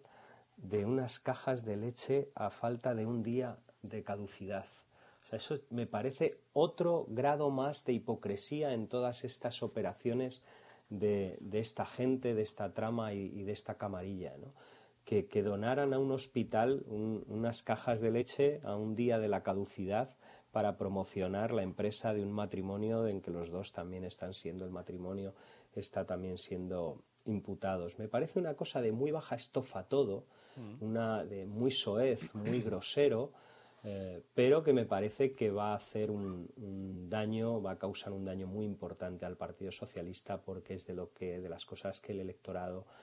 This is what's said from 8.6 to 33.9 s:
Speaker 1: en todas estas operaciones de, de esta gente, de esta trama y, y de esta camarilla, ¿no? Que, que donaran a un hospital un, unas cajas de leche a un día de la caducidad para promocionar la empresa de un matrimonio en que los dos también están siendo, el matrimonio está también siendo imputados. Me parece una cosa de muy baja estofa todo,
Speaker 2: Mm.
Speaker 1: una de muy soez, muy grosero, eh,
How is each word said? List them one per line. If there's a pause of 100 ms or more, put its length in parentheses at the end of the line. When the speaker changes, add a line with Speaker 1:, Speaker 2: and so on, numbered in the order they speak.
Speaker 1:
en
todas
estas
operaciones (480)
de,
de
esta
gente,
de
esta
trama
y, (120)
y
de
esta
camarilla,
¿no? (500)
Que,
que
donaran
a
un
hospital
un,
unas
cajas
de
leche
a
un
día
de
la
caducidad (380)
para
promocionar
la
empresa
de
un
matrimonio
en
que
los
dos
también
están
siendo,
el
matrimonio (380)
está
también
siendo (220)
imputados.
Me
parece
una
cosa
de
muy
baja
estofa
todo, (320)
Speaker 2:
Mm.
Speaker 1:
una
de
muy
soez,
muy
grosero, (520)
eh, (100)